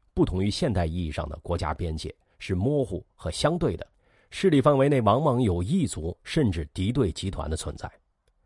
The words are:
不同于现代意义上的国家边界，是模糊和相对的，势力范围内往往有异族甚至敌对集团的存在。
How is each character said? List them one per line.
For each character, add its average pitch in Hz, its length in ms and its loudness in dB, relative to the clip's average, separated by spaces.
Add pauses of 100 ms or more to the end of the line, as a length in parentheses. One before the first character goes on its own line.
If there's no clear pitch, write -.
(140)
不 180 100 4
同 92 180 0
于 101 60 0
现 131 240 -2
代 87 140 0
意 85 180 -4
义 78 60 -4
上 76 180 -6
的 71 140 -10
国 87 160 -4
家 80 160 -4
边 80 220 -6
界， - 180 -10 (240)
是 - 160 -6
模 131 300 0
糊 87 200 -6 (120)
和 - 120 -8
相 151 300 0
对 127 180 -2
的， - 80 -10 (460)
势 - 180 0
力 147 120 6
范 143 180 6
围 139 100 6
内 143 120 2
往 107 200 4
往 127 220 2
有 90 180 2
异 123 280 0
族 80 340 -6
甚 139 280 0
至 82 220 -2
敌 95 200 -2
对 123 180 2
集 92 220 -6
团 73 180 -6
的 78 60 -4
存 - 200 -8
在。 - 140 -12 (560)